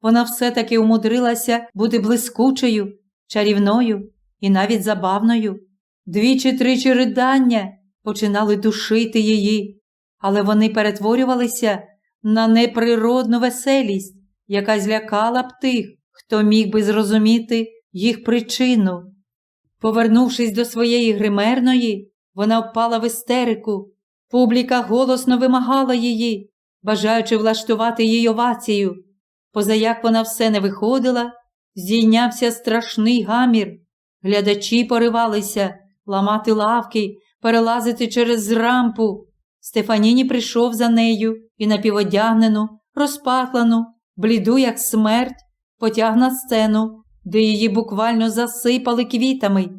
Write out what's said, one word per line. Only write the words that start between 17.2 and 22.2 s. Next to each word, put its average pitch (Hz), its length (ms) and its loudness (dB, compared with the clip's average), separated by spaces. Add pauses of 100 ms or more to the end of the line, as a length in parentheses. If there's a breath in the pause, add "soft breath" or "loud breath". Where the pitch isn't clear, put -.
їх 233 320 -2
причину. 226 760 0 (800)
Повернувшись 226 720 2
до 233 120 -2
своєї 233 480 0
гримерної, 220 1000 0 (220)